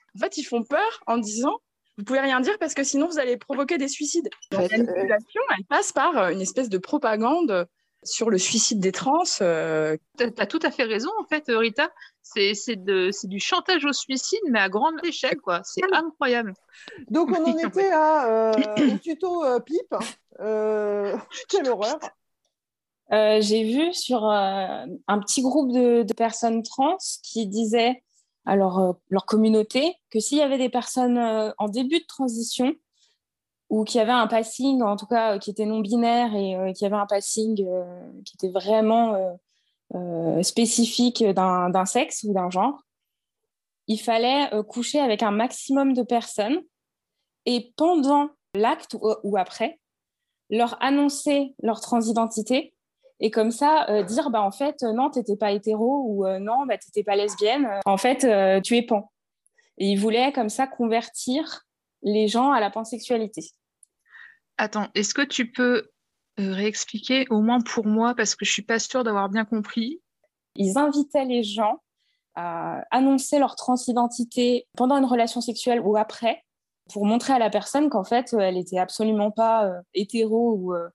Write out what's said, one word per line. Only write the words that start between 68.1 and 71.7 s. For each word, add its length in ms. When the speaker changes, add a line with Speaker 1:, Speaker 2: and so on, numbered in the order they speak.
Speaker 3:
parce 200
que 80
je 80
suis 120
pas 160
sûre 260
d'avoir 240
bien 160
compris ? 560
Speaker 4:
Ils 220
invitaient 480
les 180
gens 380